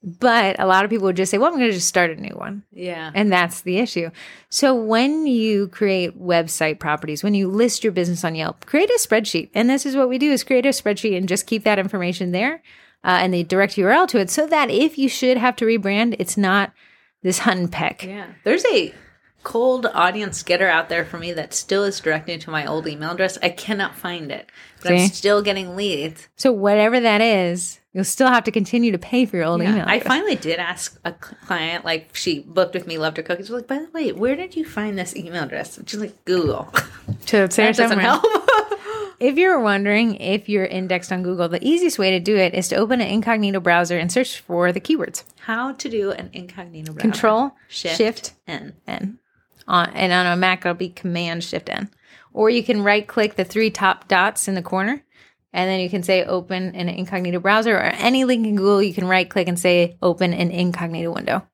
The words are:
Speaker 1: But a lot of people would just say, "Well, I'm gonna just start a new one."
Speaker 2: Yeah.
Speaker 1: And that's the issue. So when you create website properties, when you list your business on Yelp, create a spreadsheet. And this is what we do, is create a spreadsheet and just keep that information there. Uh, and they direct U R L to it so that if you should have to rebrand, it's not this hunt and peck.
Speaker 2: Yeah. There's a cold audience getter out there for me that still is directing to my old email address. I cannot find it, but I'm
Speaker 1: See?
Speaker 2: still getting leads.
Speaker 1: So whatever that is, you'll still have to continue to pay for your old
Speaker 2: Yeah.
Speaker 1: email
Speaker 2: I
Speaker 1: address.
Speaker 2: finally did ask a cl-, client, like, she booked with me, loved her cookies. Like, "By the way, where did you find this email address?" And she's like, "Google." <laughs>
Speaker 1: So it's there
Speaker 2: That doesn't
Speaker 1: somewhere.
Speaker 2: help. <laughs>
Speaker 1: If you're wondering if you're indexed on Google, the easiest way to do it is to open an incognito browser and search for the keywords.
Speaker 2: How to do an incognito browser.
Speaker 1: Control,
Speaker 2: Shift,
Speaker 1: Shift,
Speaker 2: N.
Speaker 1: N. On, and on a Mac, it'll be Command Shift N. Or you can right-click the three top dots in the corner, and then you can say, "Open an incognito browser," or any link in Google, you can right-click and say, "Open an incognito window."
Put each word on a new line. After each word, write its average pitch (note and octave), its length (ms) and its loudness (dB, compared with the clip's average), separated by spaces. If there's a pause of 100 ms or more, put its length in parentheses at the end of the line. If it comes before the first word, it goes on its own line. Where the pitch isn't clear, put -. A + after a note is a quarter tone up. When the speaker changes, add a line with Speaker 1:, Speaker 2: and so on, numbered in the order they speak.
Speaker 1:
But G#3+ 580 2
a F#3+ 60 2
lot F#3+ 200 4
of G#3 40 -4
people G#3 180 0
would F3+ 100 0
just F#3 120 0
say, G#3 80 0
"Well, C#4 140 4
I'm D#4 80 -4
gonna A#3 140 2
just F3 140 -2
start F3 220 2
a D#3+ 60 -8
new - 180 -12
one." G3+ 380 -12
Speaker 2:
Yeah. E3+ 420 -10
Speaker 1:
And G#3 180 2
that's F3 300 0
the F3+ 180 -2
issue. E3+ 300 -2 (400)
So C4+ 240 2
when B3 540 0
you A3 400 2
create F#3+ 520 -2
website E3 600 0
properties, D3+ 420 -4
when G#3 140 2
you G3 140 0
list A3 340 0
your A3 80 2
business F3 320 -2
on E3 100 0
Yelp, D#3+ 320 -6
create F#4 240 2
a A#4+ 100 4
spreadsheet. - 540 0
And A3+ 160 2
this C4+ 160 0
is C4+ 120 -2
what C4 120 4
we B3+ 80 0
do, D4 140 4
is B3+ 140 2
create B3 200 2
a C#4 40 6
spreadsheet G#3 480 0
and F#3+ 100 -2
just F#3 200 -2
keep G#3+ 180 -2
that G#3 140 4
information F3+ 520 -2
there. B3+ 320 -2 (400)
Uh, F3+ 180 4
and F#3 120 2
they F3 100 0
direct G3 340 2
U F#3 80 2
R G3+ 60 4
L E4+ 160 6
to A#3+ 120 2
it F#3 100 0
so D#4 180 0
that D4+ 240 2
if D4+ 260 2
you C4+ 120 2
should B3+ 280 2
have B3 200 2
to A#3 80 0
rebrand, G#3+ 520 2
it's F#3 200 -4
not G3 340 2 (500)
this F#3 180 -2
hunt F#3+ 200 0
and F3 120 -2
peck. - 340 -6
Speaker 2:
Yeah. F#3+ 220 -14 (180)
There's D4 280 0
a F#3+ 200 0 (500)
cold B3 500 0
audience F#3+ 500 -2
getter F3+ 240 2
out E3 220 2
there E3+ 160 -2
for F3 120 -14
me E3+ 160 -10
that D#3 200 -10
still G3+ 300 -2
is G3 160 -4
directing D#3+ 400 -4
to D#3+ 120 -12
my D3+ 140 -4
old D#3+ 220 -6
email D3+ 240 -8
address. F#3 320 -2
I F3 60 2
cannot G3 460 -6
find F3 360 -10
it, - 180 -12 (320)
but F3+ 120 0
I'm F3+ 60 6
Speaker 1:
See? F#3 140 6
Speaker 2:
still G#3 280 2
getting F#3+ 360 -4
leads. D#3+ 580 -4
Speaker 1:
So C4 160 2
whatever G#3+ 480 4
that A3 220 4
is, F#3 580 0 (140)
you'll F#3+ 100 -2
still B3+ 240 2
have B3 160 4
to A3+ 80 -2
continue A3+ 400 2
to F#3 60 0
pay B3 280 2
for G3+ 120 -4
your E3 80 0
old E3+ 160 0
Speaker 2:
Yeah. F3+ 100 2
Speaker 1:
email G#3 160 2
Speaker 2:
I G3 80 4
Speaker 1:
address. B3 120 -2
Speaker 2:
finally E4 280 0
did E3 240 -4
ask F3+ 460 -8
a E3+ 60 -4 (120)
cl-, - 220 -20
client, E3 400 -4
like, D#3+ 280 -4
she D#3 280 -2
booked F3+ 320 0
with F3 120 -4
me, E3 120 -8
loved D#3+ 180 -2
her D#3+ 80 -8
cookies. F#3 260 -6
Like, A#3+ 160 -8
"By C4+ 140 -4
the D#4+ 140 -10
way, D#4 180 -4
where B3 240 -2
did F4+ 220 -10
you D#4 80 -4
find G#3 340 -6
this F3+ 160 -8
email E3 300 -8
address?" - 320 -10
And - 120 -16
she's G#3 120 -8
like, G#3+ 240 -12
"Google." F3 480 -2
<laughs> - 520 -8
Speaker 1:
So G3+ 200 4
it's F#3 100 -4
there G#3+ 160 4
Speaker 2:
That G#3 60 0
doesn't A3+ 240 2
Speaker 1:
somewhere. A#3+ 180 4
Speaker 2:
help. G#4+ 600 2
<laughs> G#4 380 -10
Speaker 1:
If C4+ 180 2
you're F4+ 220 4
wondering G#3 560 2
if G#3 320 -4
you're G3+ 160 0
indexed F#3 480 -4
on F#3 120 -4
Google, F3 260 -2
the F3 160 -4
easiest E4+ 340 2
way F#3+ 120 4
to F#3 100 2
do G3+ 160 2
it F3+ 160 2
is F3+ 160 -2
to - 80 0
open A#3 240 2
an G3 80 -2
incognito G#3 500 0
browser F3 380 2
and E3+ 120 -2
search B3+ 300 -2
for F3 320 0
the F#3 80 -2
keywords. - 440 -4 (180)
Speaker 2:
How B3 320 -6
to - 160 -10
do G#3 220 -2
an F3+ 200 -10
incognito F3 600 -16
browser. D#3+ 80 -10
Speaker 1:
Control, A3+ 500 2 (160)
Speaker 2:
Shift, - 300 -6
Speaker 1:
Shift, A3+ 360 -2 (140)
Speaker 2:
N. C#3+ 260 -12 (140)
Speaker 1:
N. G#3 320 -8 (480)
On, F3 260 2
and F#3 200 0
on F3+ 120 2
a F3 120 0
Mac, F#3 240 0
it'll F3 120 -2
be F3 140 -6
Command E3+ 560 -6
Shift - 260 -8
N. - 200 -6 (420)
Or G#3+ 180 2
you A#3+ 140 2
can G#3+ 180 0
right-click G#3 540 0
the F#3+ 80 -2
three A3 260 0
top G3 380 -2
dots G3 400 0
in F#3+ 80 -2
the F3 60 -4
corner, G3+ 420 -4 (480)
and F#3 180 -2
then F#3+ 120 0
you F3+ 80 -4
can F#3 120 -2
say, F#3 220 2
"Open F#3 500 -4
an F3+ 140 -4
incognito F3+ 540 -4
browser," G#3+ 340 4
or F3 60 2 (180)
any C4 240 2
link A#3+ 240 2
in G#3 80 0
Google, G3 260 4
you G3 120 0
can F#3 120 -2
right-click F#3 440 0
and F3 100 -2
say, F3 420 2
"Open F3 320 2
an F3 160 0
incognito E3+ 600 -4
window." - 420 -4